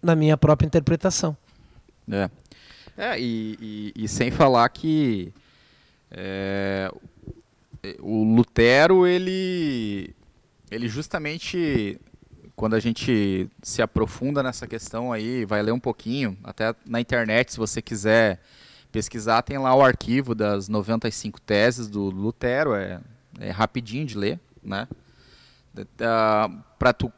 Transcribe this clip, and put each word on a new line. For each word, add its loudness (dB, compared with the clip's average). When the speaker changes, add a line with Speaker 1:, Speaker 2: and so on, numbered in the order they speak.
Speaker 1:
na 4
minha 4
própria 4
interpretação. 0
Speaker 2:
É. 0
É, -4
e, -8
e, -6
e -4
sem 0
falar 6
que, 0
é, -4
o -2
Lutero, 6
ele, -2
ele -6
justamente, -4
quando 0
a 4
gente 0
se -4
aprofunda -2
nessa -6
questão -10
aí, -4
vai -2
ler 0
um -2
pouquinho, -4
até -4
na -4
internet, 0
se -12
você -4
quiser 2
pesquisar, -2
tem -6
lá 2
o 8
arquivo 2
das -2
noventa -2
e -2
cinco -10
teses 2
do -2
Lutero, -2
é, -6
é -10
rapidinho -4
de -10
ler, -2
né? -8
Ah, 2
pra 4
tu -4